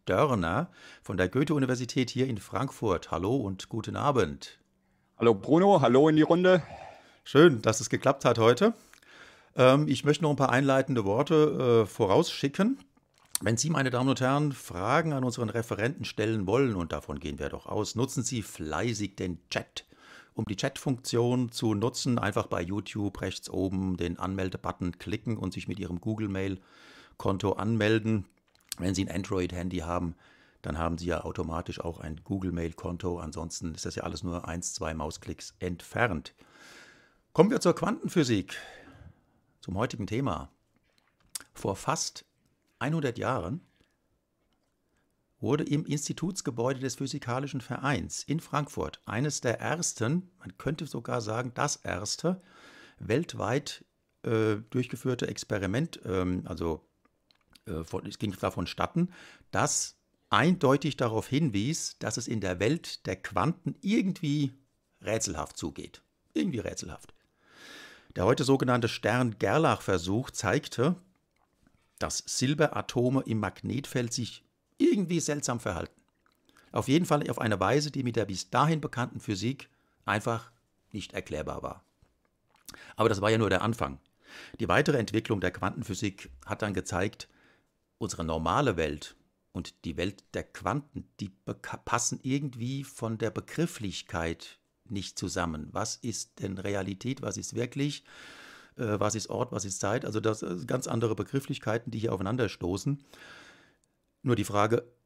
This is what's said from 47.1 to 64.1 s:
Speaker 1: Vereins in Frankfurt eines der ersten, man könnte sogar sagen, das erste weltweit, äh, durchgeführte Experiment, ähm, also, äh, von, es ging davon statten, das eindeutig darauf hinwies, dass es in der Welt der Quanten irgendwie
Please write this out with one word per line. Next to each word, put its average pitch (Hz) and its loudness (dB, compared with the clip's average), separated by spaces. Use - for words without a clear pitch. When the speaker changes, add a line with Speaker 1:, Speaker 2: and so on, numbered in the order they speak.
Speaker 1:
Vereins 117 -4
in 147 -2
Frankfurt 139 -6
eines 135 -2
der 117 0
ersten, 151 -2
man - -14
könnte 156 -4
sogar 123 -4
sagen, 113 -4
das 139 0
erste 104 -4
weltweit, 117 -2
äh, 110 2
durchgeführte 123 -2
Experiment, 107 -2
ähm, 90 0
also, 82 -4
äh, 82 -6
von, - -8
es - -12
ging 101 -4
davon 92 -2
statten, - -2
das - 0
eindeutig 143 4
darauf 110 0
hinwies, 131 0
dass 110 -4
es 120 -6
in 110 -2
der 92 -2
Welt 127 0
der 101 -4
Quanten - -2
irgendwie 160 0